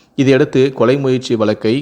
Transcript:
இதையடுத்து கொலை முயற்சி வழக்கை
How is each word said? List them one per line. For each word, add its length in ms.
இதையடுத்து 440
கொலை 240
முயற்சி 380
வழக்கை 460